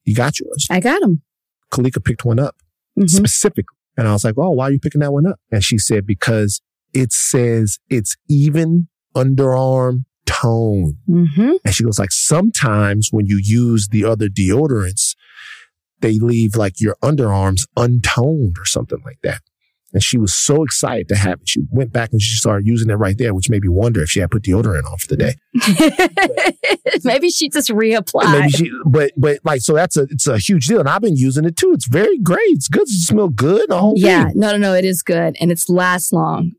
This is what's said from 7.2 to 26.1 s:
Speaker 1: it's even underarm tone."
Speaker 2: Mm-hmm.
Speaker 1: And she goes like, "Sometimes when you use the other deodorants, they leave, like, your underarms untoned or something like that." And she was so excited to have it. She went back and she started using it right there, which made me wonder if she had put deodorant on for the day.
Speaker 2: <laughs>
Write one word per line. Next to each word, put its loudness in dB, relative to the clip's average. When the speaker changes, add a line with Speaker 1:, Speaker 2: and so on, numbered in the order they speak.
Speaker 1:
it's -2
even 2
underarm 0
tone." 0
Speaker 2:
Mm-hmm. 2
Speaker 1:
And 0
she -2
goes -2
like, -4
"Sometimes 0
when 0
you 0
use 2
the 0
other 0
deodorants, -2
they 0
leave, 0
like, -2
your 0
underarms 0
untoned 0
or -16
something -6
like -20
that." -6
And 0
she 0
was 0
so 0
excited -4
to 0
have 0
it. -8
She -2
went -2
back -4
and 2
she -2
started 0
using 0
it 0
right 0
there, -2
which -2
made 0
me 0
wonder 2
if -4
she -2
had -2
put -2
deodorant 0
on -12
for -10
the -2
day. -2
Speaker 2:
<laughs> 0